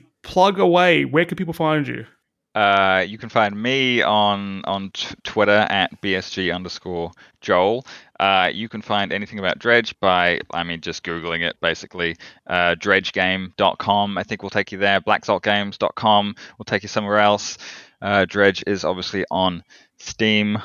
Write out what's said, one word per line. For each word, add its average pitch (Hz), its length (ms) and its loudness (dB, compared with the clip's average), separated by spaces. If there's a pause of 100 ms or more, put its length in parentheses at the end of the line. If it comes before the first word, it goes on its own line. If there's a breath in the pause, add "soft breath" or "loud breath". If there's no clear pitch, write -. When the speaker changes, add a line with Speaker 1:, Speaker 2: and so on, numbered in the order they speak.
(220)
Speaker 1:
plug 190 380 2
away. 175 460 4
Where 143 200 2
can 175 120 -6
people 170 160 -6
find 156 340 0
you? 120 180 -8 (500)
Speaker 2:
Uh, 98 520 4
you 107 120 -12
can 117 100 -14
find 104 320 2
me 127 400 0
on, 101 640 0
on 98 260 -4
t-, - 220 -12 (100)
Twitter 104 460 2
at 95 320 -2
B 98 140 -2
S 92 160 -6
G 92 180 -4
underscore 87 600 -8 (280 soft breath)
Joel. 101 460 0 (340 loud breath)
Uh, 95 320 4
you 107 160 -8
can 107 140 -12
find 101 320 -4
anything 101 240 -6
about 92 220 -2
Dredge 117 400 2
by, 90 420 2 (100)
I 85 120 -4
mean, 85 180 -10
just - 220 -10
Googling 85 440 -6
it, - 140 -6
basically. 85 540 -4 (320 loud breath)
Uh, 87 260 2
dredge 95 400 0
game 92 440 -2
dot 98 200 2
com, 101 400 0
I 90 60 -4
think, 101 180 -10
will 98 80 -10
take 101 220 -4
you 95 80 -10
there. 98 200 2
Black 104 240 -2
salt 98 200 0
games 101 340 -2
dot - 160 -2
com 104 400 2 (240 loud breath)
will - 80 -16
take 104 160 -2
you 101 80 -12
somewhere 104 300 0
else. 104 400 2 (420 loud breath)
Uh, 98 240 2
Dredge 98 400 2
is 98 180 -2
obviously 90 460 -4
on 90 340 -2 (340 soft breath)
Steam, 107 680 0